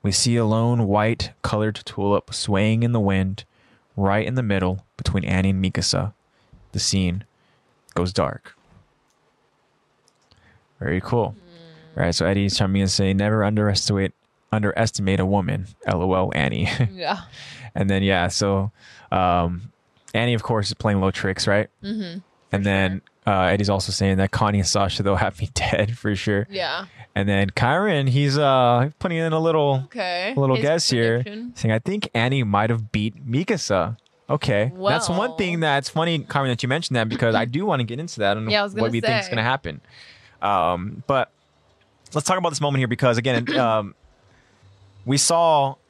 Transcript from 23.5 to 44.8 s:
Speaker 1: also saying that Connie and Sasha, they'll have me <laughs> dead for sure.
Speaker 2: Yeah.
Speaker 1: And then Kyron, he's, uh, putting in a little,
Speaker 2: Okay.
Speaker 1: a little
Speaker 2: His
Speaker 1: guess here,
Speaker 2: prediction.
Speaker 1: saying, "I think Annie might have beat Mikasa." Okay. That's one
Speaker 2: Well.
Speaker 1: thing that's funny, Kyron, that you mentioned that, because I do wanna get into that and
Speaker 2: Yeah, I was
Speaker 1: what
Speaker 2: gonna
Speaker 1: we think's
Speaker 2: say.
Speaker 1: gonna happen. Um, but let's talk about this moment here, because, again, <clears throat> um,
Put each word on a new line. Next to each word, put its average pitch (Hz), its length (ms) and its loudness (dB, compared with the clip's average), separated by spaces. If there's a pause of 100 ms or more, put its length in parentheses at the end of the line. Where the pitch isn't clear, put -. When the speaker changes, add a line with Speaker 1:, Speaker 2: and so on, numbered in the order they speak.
Speaker 1:
also 98 220 0
saying 95 260 0
that 95 120 2
Connie 104 300 2
and 90 80 0
Sasha, 98 340 0
they'll 98 140 2
have 95 240 -2
me - 120 -4
<laughs> - 40 -16
dead 104 420 -2
for 104 180 -2
sure. 101 360 0
Speaker 2:
Yeah. 180 340 -6 (300)
Speaker 1:
And 98 120 0
then 98 220 2
Kyron, 147 600 2
he's, 139 280 2
uh, 131 640 4
putting 170 180 -2
in 165 160 0
a 160 60 2
little, 151 460 2
Speaker 2:
Okay. 185 520 -4
Speaker 1:
a - 20 0
little 131 160 2
Speaker 2:
His - 80 0
Speaker 1:
guess 160 280 2
here, 117 320 2
Speaker 2:
prediction. 220 320 -10
Speaker 1:
saying, 113 160 0
"I 110 80 2
think 202 340 -4
Annie 127 300 0
might 104 260 2
have 113 220 -2
beat 107 360 -4
Mikasa." 113 680 0 (320)
Okay. 127 500 0
That's 202 300 0
one 180 80 0
Speaker 2:
Well. 233 200 -2
Speaker 1:
thing 175 240 -2
that's 143 280 0
funny, 165 300 0
Kyron, 139 300 -2
that 120 140 -2
you 123 60 -2
mentioned 143 260 -2
that, 113 140 0
because 117 260 0
I 110 100 2
do 143 200 -4
wanna 143 200 0
get 117 140 -8
into 170 200 -12
that 101 180 2
and 110 140 -4
Speaker 2:
Yeah, 107 100 2
I - 20 -2
was 202 100 -6
Speaker 1:
what 104 80 -6
Speaker 2:
gonna 113 100 0
Speaker 1:
we 117 100 0
think's 190 240 -2
Speaker 2:
say. 180 60 -10
Speaker 1:
gonna 113 120 -2
happen. 123 380 -4 (600)
Um, 90 640 0
but 131 240 0 (840)
let's - 140 -4
talk 185 100 2
about 170 120 0
this 147 120 -6
moment 139 200 0
here, 123 60 0
because, 120 300 2
again, 120 360 0
<clears throat> - 40 0
um, 110 380 0 (1120)